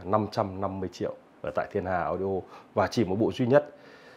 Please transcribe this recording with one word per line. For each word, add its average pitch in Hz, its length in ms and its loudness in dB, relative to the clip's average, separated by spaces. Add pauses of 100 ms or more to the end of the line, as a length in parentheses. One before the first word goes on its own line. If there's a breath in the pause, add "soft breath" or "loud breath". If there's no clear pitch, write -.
năm 104 260 0
trăm 98 300 -2
năm 95 180 -4
mươi 92 140 -4
triệu - 220 -6 (260)
ở 76 140 -6
tại - 160 0
Thiên 95 140 -2
Hà 90 180 0
Audio 92 360 -2 (340 loud breath)
và 98 140 4
chỉ 120 160 2
một 92 160 0
bộ 95 120 4
duy 123 160 0
nhất. 139 220 6 (480 loud breath)